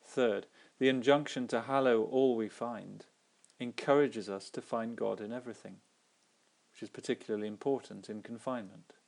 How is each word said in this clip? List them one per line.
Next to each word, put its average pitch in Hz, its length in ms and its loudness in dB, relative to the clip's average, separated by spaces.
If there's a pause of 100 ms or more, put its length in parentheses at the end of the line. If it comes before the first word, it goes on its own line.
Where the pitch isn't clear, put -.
Third, 110 420 0 (320)
the 131 120 6
injunction 135 580 4
to 113 140 0
hallow 127 400 4
all 127 340 4
we 107 140 -2
find 104 560 -10 (520)
encourages 120 680 2
us 98 220 -8
to - 100 -8
find 117 360 -4
God 110 220 -2
in 107 140 -8
everything, 117 440 -12 (920)
which - 120 -16
is 107 80 -12
particularly 107 580 -4
important 107 600 -4
in 107 120 -10
confinement. 117 680 -10 (160)